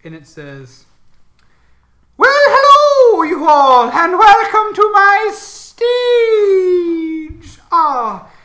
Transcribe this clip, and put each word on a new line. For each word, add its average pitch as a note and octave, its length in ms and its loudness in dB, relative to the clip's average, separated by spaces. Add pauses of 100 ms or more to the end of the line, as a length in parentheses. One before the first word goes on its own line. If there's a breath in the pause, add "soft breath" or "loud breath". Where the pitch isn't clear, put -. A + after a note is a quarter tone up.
And E3 100 -20
it D#3+ 140 -20
says, C#3 560 -20 (1300)
Well, A#4 160 0
hello, C#5 920 2
you D#4 240 -4
all, C4 420 2
and E4+ 260 -2
welcome G#4+ 580 2
to G#4 180 0
my G4+ 420 2
stage. F#4+ 2250 -2 (140)
Ah B3+ 580 -4 (140)